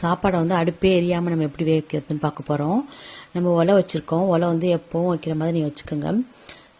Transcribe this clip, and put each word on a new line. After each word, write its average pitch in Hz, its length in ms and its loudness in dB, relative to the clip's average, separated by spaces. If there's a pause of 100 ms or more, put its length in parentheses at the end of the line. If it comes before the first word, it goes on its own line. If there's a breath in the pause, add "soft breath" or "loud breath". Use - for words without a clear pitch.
சாப்பாடை 180 380 0
வந்து 175 180 0
அடுப்பே 170 400 2
எரியாம 175 320 0
நம்ம 160 160 0
எப்படி 151 200 -6
வேக 160 120 4
வைக்கிறதுன்னு 151 440 -6
பார்க்க 147 260 -4
போறோம். 151 300 0 (540 loud breath)
நம்ம 175 260 0
ஒலை 175 200 4
வச்சிருக்கோம். 170 440 0 (100)
ஒலை 170 180 2
வந்து 165 160 0 (100)
எப்பவும் 170 340 -2
வைக்கிற 160 280 -4
மாதிரி 165 160 0
நீங்க 151 140 0
வச்சுக்கோங்க. 151 420 -6 (680 loud breath)